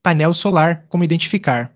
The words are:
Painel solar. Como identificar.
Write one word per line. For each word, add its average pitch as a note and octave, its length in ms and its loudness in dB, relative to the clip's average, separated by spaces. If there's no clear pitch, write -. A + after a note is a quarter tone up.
Painel D#3+ 320 2
solar. E3+ 560 0
Como F3 140 -2
identificar. D#3 720 -2